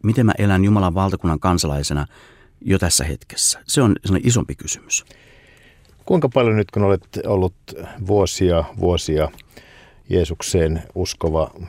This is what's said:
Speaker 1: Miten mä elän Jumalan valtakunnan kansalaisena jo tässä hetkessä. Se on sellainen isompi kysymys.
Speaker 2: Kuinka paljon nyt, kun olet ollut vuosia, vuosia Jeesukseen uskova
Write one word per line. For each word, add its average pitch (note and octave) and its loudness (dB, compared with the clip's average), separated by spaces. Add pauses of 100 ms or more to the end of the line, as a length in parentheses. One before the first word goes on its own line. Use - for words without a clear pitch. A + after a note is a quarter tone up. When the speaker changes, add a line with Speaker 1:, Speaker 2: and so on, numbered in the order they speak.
Speaker 1:
Miten A#2 2
mä G#2+ 4
elän G2 4
Jumalan G2 4
valtakunnan F2+ 0
kansalaisena D2 0 (560)
jo F#2+ 0
tässä - 0
hetkessä. - -6
Se - 0
on A2 4 (100)
sellainen F#2+ 0
isompi A2+ 0
kysymys. - -8 (1000)
Speaker 2:
Kuinka D#3 2
paljon A#2+ 2
nyt, G#2+ 0
kun G#2 0
olet G2 2 (220)
ollut F#2 0 (540)
vuosia, F#2 2 (160)
vuosia E2+ 0 (800)
Jeesukseen E2 0 (120)
uskova D#2+ -2 (180)